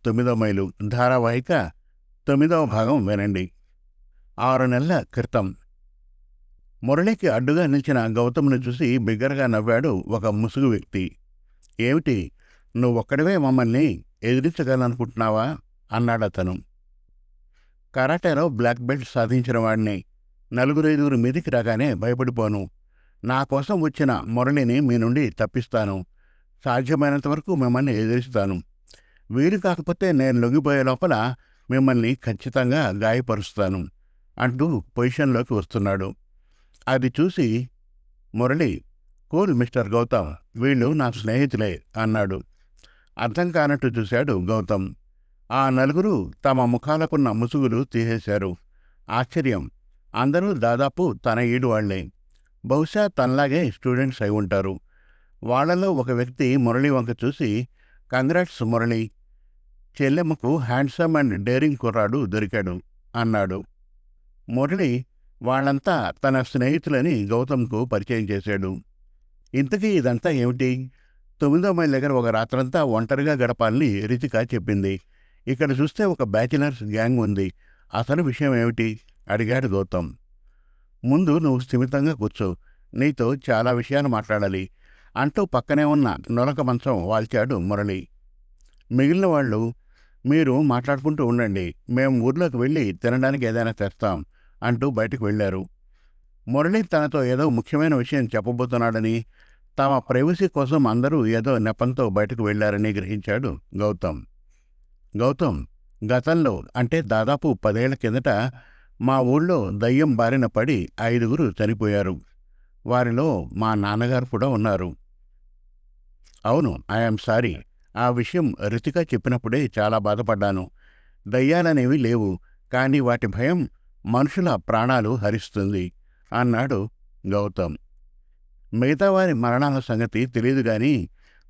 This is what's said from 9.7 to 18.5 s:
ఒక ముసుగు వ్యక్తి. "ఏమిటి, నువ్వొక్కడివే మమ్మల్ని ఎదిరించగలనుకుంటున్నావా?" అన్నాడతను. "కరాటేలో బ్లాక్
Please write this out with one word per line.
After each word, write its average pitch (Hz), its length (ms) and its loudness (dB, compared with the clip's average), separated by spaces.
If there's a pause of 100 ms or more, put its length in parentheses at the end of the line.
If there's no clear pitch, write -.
ఒక 107 180 -4
ముసుగు 110 420 0
వ్యక్తి. 95 480 -2 (640)
"ఏమిటి, 123 520 0 (460)
నువ్వొక్కడివే 135 600 0
మమ్మల్ని 131 680 2 (200)
ఎదిరించగలనుకుంటున్నావా?" 123 1300 -2 (340)
అన్నాడతను. 110 640 -2 (1400)
"కరాటేలో 156 540 0
బ్లాక్ 120 320 0